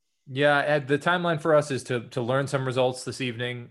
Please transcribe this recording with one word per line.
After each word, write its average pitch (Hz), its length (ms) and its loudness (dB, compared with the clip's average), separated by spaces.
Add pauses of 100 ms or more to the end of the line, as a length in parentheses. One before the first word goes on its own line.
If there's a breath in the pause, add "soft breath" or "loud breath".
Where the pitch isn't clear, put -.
(260)
Yeah, 143 340 2
Ed, 143 280 0
the 143 100 2
timeline 170 400 0
for 160 160 2
us 147 160 4
is 127 140 -2
to, 120 240 -4
to 127 140 -4
learn 131 240 0
some 131 180 -2
results 131 400 0
this 120 160 -8
evening, 123 500 -6